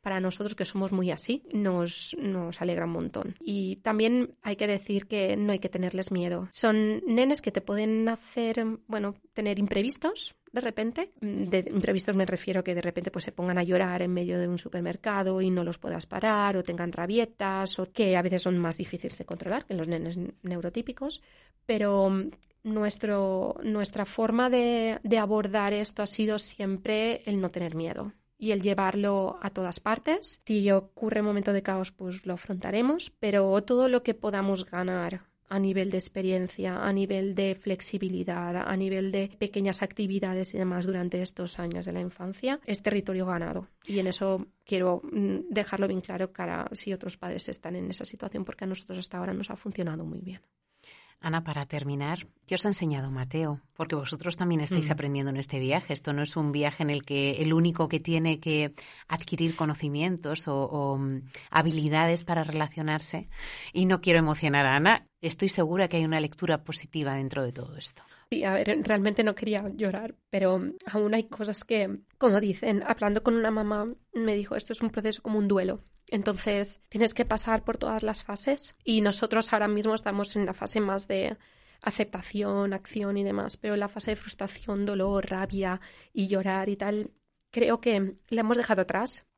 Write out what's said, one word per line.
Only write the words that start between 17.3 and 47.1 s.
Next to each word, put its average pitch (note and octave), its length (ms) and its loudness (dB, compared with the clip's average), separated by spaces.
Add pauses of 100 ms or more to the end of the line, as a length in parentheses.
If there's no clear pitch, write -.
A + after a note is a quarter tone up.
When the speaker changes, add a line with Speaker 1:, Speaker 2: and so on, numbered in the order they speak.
Speaker 1:
o F#3 120 -6
que F#3+ 240 4
a F3+ 60 4
veces F3+ 200 2
son F3+ 160 2
más E3 200 0
difíciles - 400 -8
de - 80 -12
controlar F3 400 -6
que - 80 -8
los E3 140 -2
nenes E3+ 300 -4 (260)
neurotípicos. A3+ 760 -6 (440)
Pero G3+ 440 4 (540)
nuestro, G#3 1000 0
nuestra G#3 420 -2
forma A#3 440 2
de, A#3+ 540 2
de A3 140 4
abordar G#3 560 2
esto G#3 300 -2
ha - 40 0
sido G#3+ 320 0
siempre G#3+ 880 -2
el G3+ 160 0
no F3+ 100 0
tener E3+ 240 -4
miedo E3 380 -6 (240)
y G#3+ 140 -2
el G3 100 0
llevarlo G3 800 2
a G3 80 -4
todas F#3 300 -4
partes. D4+ 680 -2
Si G3+ 260 4
ocurre G#3 480 2
un G#3 80 2
momento G#3 260 2
de G3 80 2
caos, F#3+ 300 -2
pues F#3 340 -10
lo F#3 80 -4
afrontaremos, G#3 840 0
pero G3+ 440 4
todo B3+ 260 4
lo B3 120 4
que A#3+ 120 0
podamos G3 520 0
ganar F3+ 580 -2 (260)
a G3 100 0
nivel G3 300 2
de F#3+ 80 0
experiencia, F#3 880 -2
a G3+ 80 2
nivel G3 400 0
de F#3+ 220 2
flexibilidad, F3+ 1000 -2
a F#3+ 220 -2
nivel F#3+ 340 0
de G3 280 -2
pequeñas G3+ 420 0
actividades F#3+ 720 -2
y - 60 -4
demás F3+ 260 0
durante F3+ 380 -2
estos F3+ 360 -8
años F3 260 -6
de F3+ 60 -6
la F3 100 -4
infancia, F#3+ 640 -4
es G3 180 -4
territorio G3 420 0
ganado. F3+ 420 -4 (180)
Y G3+ 140 -2
en F#3 80 0
eso F#3+ 380 0 (180)
quiero, F3+ 380 0 (100)
mm, G3 380 0
dejarlo G3 380 0
bien F#3+ 140 -2
claro F#3 300 -6
cara E3+ 420 -4
si G3+ 200 -6
otros F#3 240 -8